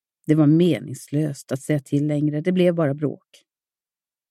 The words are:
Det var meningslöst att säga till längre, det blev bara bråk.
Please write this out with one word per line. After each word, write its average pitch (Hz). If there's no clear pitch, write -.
Det 151
var 156
meningslöst 147
att 135
säga 151
till 143
längre, 147
det 180
blev 180
bara 151
bråk. -